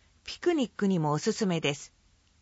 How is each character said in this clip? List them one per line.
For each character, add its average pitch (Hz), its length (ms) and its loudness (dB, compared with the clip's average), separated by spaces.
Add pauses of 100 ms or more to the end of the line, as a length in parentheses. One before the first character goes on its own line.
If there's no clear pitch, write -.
(240)
ピ - 160 -14
ク 349 140 2
ニ 269 140 2
ッ - 80 -8
ク 202 120 0
に 190 100 2
も 151 140 2
お 147 80 0
す 214 140 0
す - 120 -2
め 170 160 0
で 143 120 0
す。 - 200 -14 (480)